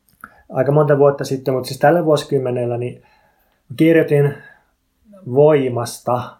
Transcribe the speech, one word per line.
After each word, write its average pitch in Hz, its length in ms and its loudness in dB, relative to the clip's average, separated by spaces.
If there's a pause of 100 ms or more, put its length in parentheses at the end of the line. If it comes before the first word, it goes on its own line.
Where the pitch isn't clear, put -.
(480)
aika 135 240 -2
monta 147 260 2
vuotta 139 260 2
sitten, 131 300 -4
mutta 127 140 -4
siis 139 120 -10
tällä 160 240 2
vuosikymmenellä, 127 720 -2
niin 123 240 -10 (760)
kirjoitin 156 580 2 (1000)
voimasta 127 880 0 (180)